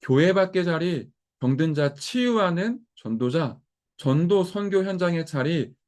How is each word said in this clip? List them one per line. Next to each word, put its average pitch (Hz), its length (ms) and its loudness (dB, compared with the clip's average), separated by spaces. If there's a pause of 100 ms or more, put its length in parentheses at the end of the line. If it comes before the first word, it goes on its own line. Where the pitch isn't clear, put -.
교회 156 320 4
밖의 185 320 0
자리, 165 440 -4 (300)
병든 135 340 0
자 143 200 0
치유하는 220 840 -2 (160)
전도자. 123 640 -4 (380)
전도 170 460 2
선교 190 400 -2
현장의 175 420 -2
자리 147 480 -2 (140)